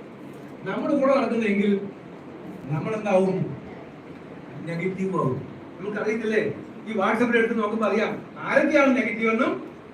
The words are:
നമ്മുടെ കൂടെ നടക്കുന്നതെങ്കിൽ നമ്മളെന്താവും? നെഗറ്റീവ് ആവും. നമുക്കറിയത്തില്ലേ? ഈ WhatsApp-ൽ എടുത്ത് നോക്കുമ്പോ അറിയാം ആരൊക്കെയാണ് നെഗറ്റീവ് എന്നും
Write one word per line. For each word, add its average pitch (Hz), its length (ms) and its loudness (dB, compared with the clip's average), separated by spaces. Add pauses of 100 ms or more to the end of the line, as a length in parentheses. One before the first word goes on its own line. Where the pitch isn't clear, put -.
(680)
നമ്മുടെ 294 320 0
കൂടെ 269 180 6
നടക്കുന്നതെങ്കിൽ 208 560 4 (1000)
നമ്മളെന്താവും? 190 640 2 (1300)
നെഗറ്റീവ് 185 520 -2
ആവും. 131 200 0 (360)
നമുക്കറിയത്തില്ലേ? 214 640 0 (460)
ഈ 214 120 -6
WhatsApp-ൽ 233 400 4
എടുത്ത് 220 220 2
നോക്കുമ്പോ 220 280 0
അറിയാം 214 220 2 (360)
ആരൊക്കെയാണ് 285 500 6
നെഗറ്റീവ് 220 360 2
എന്നും 277 180 2 (420)